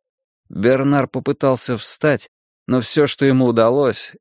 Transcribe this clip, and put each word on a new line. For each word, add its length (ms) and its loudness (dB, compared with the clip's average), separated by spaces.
Бернар 600 0
попытался 680 -2
встать, 520 -4
но 140 0
все, 260 2
что 200 -2
ему 200 4
удалось, 760 0